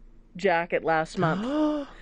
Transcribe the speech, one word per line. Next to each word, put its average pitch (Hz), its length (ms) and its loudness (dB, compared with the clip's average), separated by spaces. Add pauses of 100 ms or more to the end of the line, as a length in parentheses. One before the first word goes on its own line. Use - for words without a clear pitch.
(360)
jacket 175 480 0
last 160 340 0
month 277 720 0 (140)